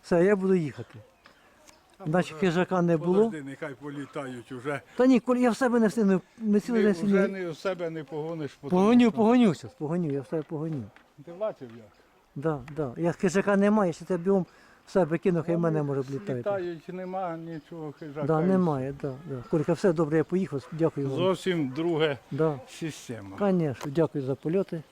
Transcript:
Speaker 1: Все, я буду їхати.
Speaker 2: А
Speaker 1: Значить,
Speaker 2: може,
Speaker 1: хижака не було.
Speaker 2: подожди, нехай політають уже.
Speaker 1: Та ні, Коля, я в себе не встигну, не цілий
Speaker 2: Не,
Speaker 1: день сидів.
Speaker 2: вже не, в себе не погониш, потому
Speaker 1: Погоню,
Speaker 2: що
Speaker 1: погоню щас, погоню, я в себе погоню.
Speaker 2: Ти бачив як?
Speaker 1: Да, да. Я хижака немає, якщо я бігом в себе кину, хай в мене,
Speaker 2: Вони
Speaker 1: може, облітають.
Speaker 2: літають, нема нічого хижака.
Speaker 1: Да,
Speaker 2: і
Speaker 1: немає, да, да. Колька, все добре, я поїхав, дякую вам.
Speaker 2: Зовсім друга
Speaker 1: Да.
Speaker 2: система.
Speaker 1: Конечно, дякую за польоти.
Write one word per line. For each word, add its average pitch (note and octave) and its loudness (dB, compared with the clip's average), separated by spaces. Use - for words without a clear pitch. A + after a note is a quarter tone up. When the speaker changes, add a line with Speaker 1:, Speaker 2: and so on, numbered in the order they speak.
Speaker 1:
Все, F3 4
я G#3 6
буду F#3+ 2
їхати. B2 -4
Speaker 2:
А G3 -18
Speaker 1:
Значить, E3 0
Speaker 2:
може, D#3 -2
Speaker 1:
хижака F3 2
не E3+ 4
було. E3+ 0
Speaker 2:
подожди, E3 -6
нехай C#3 -10
політають C#3 -10
уже. C3 -6
Speaker 1:
Та B3 4
ні, C4 6
Коля, B3 0
я B3 4
в G3+ -4
себе A#3+ 2
не A3 4
встигну, G3 2
не G#3 2
цілий A3+ 0
Speaker 2:
Не, G#3 4
Speaker 1:
день G3+ 4
сидів. G3+ 0
Speaker 2:
вже G3 4
не, F#3+ -6
в D#3 -10
себе F3 -4
не D#3+ -8
погониш, D#3 -6
потому F3+ 2
Speaker 1:
Погоню, A#3+ 6
Speaker 2:
що A3 6
Speaker 1:
погоню A3+ 4
щас, A#2 -8
погоню, D#3+ -4
я C#3 -2
в B2 -14
себе D#3 -4
погоню. D#3 -6
Speaker 2:
Ти E3+ -18
бачив F3 -8
як? A2 -20
Speaker 1:
Да, D3 -2
да. C#3 -4
Я E3 0
хижака G3 0
немає, G#3 4
якщо E3 -8
я F3+ -2
бігом F#3 2
в - -20
себе E3+ 2
кину, E3+ 0
хай E3+ 0
в E3+ 0
мене, D#3+ 2
Speaker 2:
Вони D3 -2
Speaker 1:
може, C#3 0
облітають. C3+ -4
Speaker 2:
літають, F3 -6
нема F#3 -6
нічого E3 -12
хижака. D3 -6
Speaker 1:
Да, D#3 2
Speaker 2:
і E3+ 2
Speaker 1:
немає, D#3 2
да, C3+ -6
да. C3+ -8
Колька, E3 2
все F3 2
добре, D#3 0
я D3+ 2
поїхав, F3 -4
дякую D3 0
вам. C3+ -2
Speaker 2:
Зовсім F3 0
друга D#3 0
Speaker 1:
Да. D3 0
Speaker 2:
система. G#2+ -10
Speaker 1:
Конечно, E3 0
дякую D3 0
за C3+ -2
польоти. E3+ -4